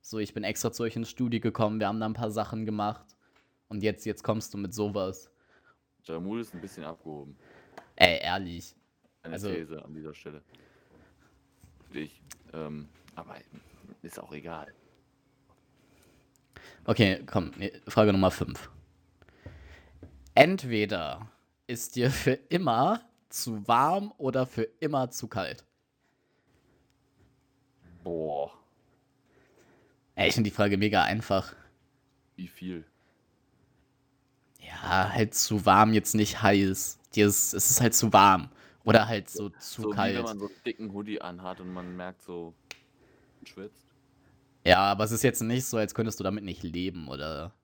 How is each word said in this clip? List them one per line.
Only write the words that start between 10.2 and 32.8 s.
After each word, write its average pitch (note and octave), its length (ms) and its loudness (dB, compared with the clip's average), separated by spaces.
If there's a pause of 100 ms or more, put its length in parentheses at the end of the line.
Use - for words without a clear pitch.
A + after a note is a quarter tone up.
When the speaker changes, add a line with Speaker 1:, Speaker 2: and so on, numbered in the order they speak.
Speaker 2:
Ich, - 320 -14 (300)
ähm, D2+ 360 -10 (260)
aber - 200 -16 (640)
ist - 180 -16
auch - 140 -16
egal. D2+ 400 -14 (2000)
Speaker 1:
Okay, G2 400 4
komm, E2+ 320 -4
nee, G2 140 -8 (160)
Frage G#2+ 240 6
Nummer F#2+ 200 6
fünf. - 380 -8 (1700)
Entweder G#2+ 960 2 (380)
ist - 280 -10
dir B2 160 4
für C3 220 0 (160)
immer E3 520 2 (280)
zu G#2+ 380 -8
warm E3 500 2
oder C3 280 -2
für A#2 180 -4 (160)
immer C#3 300 -2
zu - 180 -10
kalt. - 380 -8 (2500)
Speaker 2:
Boah. D#2 480 -4 (1600)
Speaker 1:
Ey, F#2 140 2
ich - 60 0
find G#2+ 120 2
die G2 40 -2
Frage G2+ 260 2
mega G2+ 260 4
einfach. G2 500 0 (840)
Speaker 2:
Wie F#2 120 -12
viel? F2+ 380 -12 (1700)